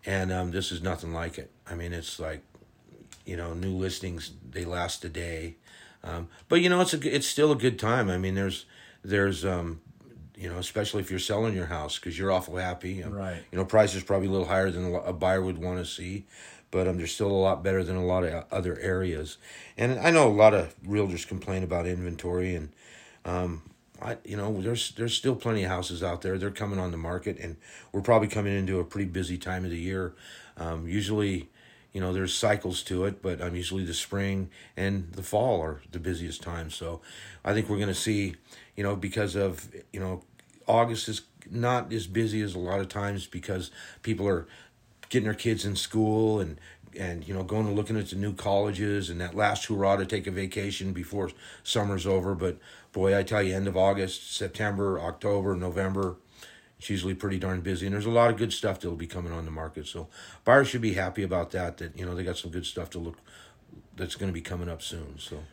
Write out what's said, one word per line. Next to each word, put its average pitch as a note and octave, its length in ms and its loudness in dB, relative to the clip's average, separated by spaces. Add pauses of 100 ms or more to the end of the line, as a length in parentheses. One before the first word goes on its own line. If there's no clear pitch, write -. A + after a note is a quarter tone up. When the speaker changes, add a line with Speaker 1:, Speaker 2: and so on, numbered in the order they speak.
Speaker 1:
And, F#2+ 280 0
um, F#2 200 0
this F2+ 180 -2
is E2+ 120 -6
nothing E2 300 -4
like E2 260 -6
it. - 120 -14 (160)
I F2+ 80 -8
mean, E2+ 180 -6
it's E2 280 -8
like, D#2+ 220 -6 (840)
you F2+ 120 -6
know, E2+ 180 -6
new F2+ 200 -4
listings, F#2 580 -4 (180)
they F2 140 -8
last F2 400 -4
a F2 40 -8
day. E2 480 -8 (480)
Um, E2+ 240 -6 (200)
but, E3+ 120 8
you F3+ 80 6
know, F3+ 120 6
it's F3+ 140 4
a D3+ 40 0
g-, C#3+ 100 0
it's C#3 180 2
still D3+ 260 6
a C#3+ 40 6
good A#2+ 220 4
time. A2+ 320 4
I F2+ 80 2
mean, F#2+ 160 0
there's, F#2+ 320 -2 (360)
there's, G2 420 2
um, E2+ 360 -2 (560)
you F#2 120 -8
know, F2 100 -6
especially G2+ 420 -2
if F#2 100 -6
you're F#2+ 80 -2
selling G#2+ 360 2
your F2+ 120 0
house, D2+ 320 -4
'cause E2+ 180 -8
you're G2 140 0
awful F2+ 260 0
happy. F#2 460 -4
Um, E2+ 100 -6
Speaker 2:
Right. F#2+ 380 -6
Speaker 1:
you F2+ 80 -4
know, F#2+ 60 2
price G2+ 320 8
is F#2+ 80 -6
probably G2 240 2
a - 20 2
little F#2+ 160 2
higher F#2+ 240 4
than F2+ 140 -2
a F2+ 60 0
lo-, F2 140 -2
a F2+ 80 -2
buyer F2+ 300 2
would F#2 160 -2
wanna F2 260 -4
see, F#2 420 -8 (440)
but, F#2 160 2
um, F2+ 120 2
they're E2 100 -2
still G2+ 220 0
a - 20 4
lot F#2+ 320 4
better F#2+ 180 4
than F2+ 140 0
a F#2 80 0
lot F2+ 200 4
of E2 80 0
o-, E2 200 -4
other F2+ 260 -2
areas. F2+ 600 -2 (380)
And B2 220 2
I E3 120 6
know D#3 180 8
a - 20 8
lot G#2+ 240 10
of E2 280 2
realtors G2 440 0
complain F#2 380 -4
about F2 220 0
inventory, F2+ 680 -2
and, D#2 140 -6 (560)
um, F2+ 380 -2 (380)
I, A#2+ 240 -6
you G#2 120 -6
know, G2+ 260 -2
there's, A#2 300 -2
there's A#2 220 -2
still C3 200 2
plenty A2+ 300 0
of F2+ 60 0
houses F2+ 340 -4
out F2 180 -2
there. F#2+ 160 0
They're G2 140 -2
coming G2 260 -2
on F2+ 140 -2
the E2 40 -4
market, F2 440 -4
and E2 160 -8 (340)
we're G2+ 100 -2
probably G#2+ 280 6
coming G2+ 280 0
into F#2+ 220 0
a E2+ 60 0
pretty G2 260 -4
busy F2+ 280 -2
time F#2 260 -4
of F2 80 -4
the E2+ 40 -4
year. F2+ 380 -4 (420)
Um, E2 300 -6
usually, G2 640 0 (440)
you G2 80 -4
know, F#2 120 0
there's F#2+ 200 0
cycles G#2 520 0
to F#2 220 0
it, G2+ 160 -4
but, F2+ 180 -2
um, F2 160 -4
usually F2+ 280 -2
the E2 100 -4
spring G2 560 -2 (260)
and F#2+ 380 -2
the F#2+ 100 -8
fall G#2+ 360 2
are D#2 200 -4 (100)
the E2+ 80 -8
busiest E2+ 440 -6
times. E2 340 -8
So E2+ 240 -8 (440)
I G#2 100 2
think G#2+ 140 2
we're G#2 120 0
gonna G2+ 120 0
see, G2+ 440 0 (400)
you G2+ 80 -2
know, G2+ 100 2
because F#2+ 400 -2
of, F#2+ 320 0 (260)
you G#2 60 -8
know, F#2 240 -4 (460)
August A2+ 400 6
is A2 140 -6 (280)
not A#2+ 420 0
as G#2 140 -2
busy G#2+ 360 0
as G2 120 -4
a F#2 60 -4
lot F2+ 180 0
of F#2+ 100 -2
times G2+ 380 -4
because F2+ 460 -6 (300)
people G2+ 260 0
are E2+ 180 2 (600)
getting A#2 160 2
their G#2+ 100 0
kids A2 300 0
in G2+ 100 -2
school A2 640 2
and, D#2+ 220 -4 (360)
and, F2 300 -6
you G2 80 -6
know, F#2+ 80 -2
going G#2+ 240 0
and G2+ 80 0
looking G#2+ 220 -2
at G2+ 140 -4
the F#2 60 -6
new G2+ 180 -2
colleges G2+ 760 0
and E2+ 100 -4
that F2 140 -6
last G2+ 320 2
hurrah G2 300 4
to F#2+ 100 0
take F#2+ 200 -2
a G2 40 -4
vacation G2 600 -4
before F2+ 380 -4 (320)
summer's G2+ 440 0
over. F#2+ 280 2
But F2 240 -2 (340)
boy, G2 240 4
I G2 60 4
tell G2+ 200 2
you, F#2 120 2
end G2 140 0
of F#2+ 80 0
August, G2 600 2
September, G2+ 640 0
October, G2 540 0
November, F#2 600 0 (600)
it's - 120 -8
usually F#2+ 240 0
pretty F#2+ 240 -2
darn F#2 220 0
busy. F#2 260 -2
And G2 80 0
there's G#2 120 0
a A2+ 40 2
lot A#2 200 8
of A2 60 2
good A2+ 160 0
stuff G2 280 -2
that'll E2+ 160 -4
be E2+ 100 -8
coming F2 260 -6
on E2 120 -4
the D#2+ 60 -8
market. D#2 360 -8
So D#2+ 220 -10 (360)
buyers C3 240 8
should B2+ 140 -2
be G#2+ 120 2
happy F#2 280 -2
about F2+ 300 -2
that, F2 260 -4
that, D#2+ 200 -10
you F#2 60 -6
know, F2+ 100 -4
they F2 100 -4
got F2 120 -4
some - 140 -8
good E2 160 -6
stuff F2 240 -8
to F2 80 -8
look, E2 200 -8 (800)
that's F2+ 200 -8
gonna F#2+ 160 -2
be E2+ 100 -6
coming F2 260 -6
up E2 140 -8
soon. D2 360 -10
So. D2+ 200 -12 (140)